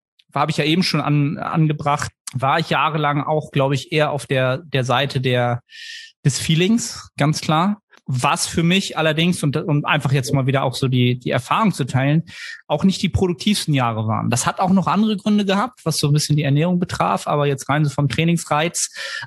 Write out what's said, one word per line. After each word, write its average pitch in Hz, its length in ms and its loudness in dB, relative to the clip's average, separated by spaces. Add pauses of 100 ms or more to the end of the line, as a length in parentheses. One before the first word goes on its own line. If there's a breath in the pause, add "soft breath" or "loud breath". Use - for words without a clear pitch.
(340)
habe 151 160 0
ich - 60 -6
ja 151 80 0
eben 165 180 2
schon 160 180 0
an-, 147 380 0
angebracht, 151 720 0 (220)
war 135 260 0
ich 165 120 -4
jahrelang 147 520 0
auch, 151 280 -2
glaub 139 220 0
ich, 135 200 -4
eher 151 200 2
auf 143 140 -6
der, 131 320 0
der 143 260 -2
Seite 131 360 0
der, 123 420 0 (640 loud breath)
des 143 140 0
Feelings, 185 760 0
ganz 151 240 0
klar. 170 400 0 (320 soft breath)
Was 139 360 0
für 170 160 0
mich 185 340 0
allerdings, 160 460 0
und, 143 120 0
und 147 280 0
einfach 147 260 0
jetzt 131 240 0
mal 135 120 0
wieder 135 180 0
auch 131 100 -2
so 135 140 -2
die, 123 300 2
die 147 120 -6
Erfahrung 165 420 0
zu 147 120 -4
teilen, 139 400 0 (420 loud breath)
auch 156 160 -2
nicht 190 200 2
die 190 60 0
produktivsten 185 640 0
Jahre 117 360 0
waren. 110 220 -2
Das 123 160 0
hat 170 120 0
auch 185 120 2
noch 185 180 4
andere 208 280 2
Gründe 208 280 0
gehabt, 202 400 -2
was 160 140 -2
so 151 100 2
ein 143 40 4
bisschen 147 240 2
die 147 60 2
Ernährung 156 380 2
betraf, 180 480 -2
aber 147 180 0
jetzt 139 220 -2
rein 151 160 4
so 143 60 2
vom 143 180 0
Trainingsreiz 160 840 0 (360 loud breath)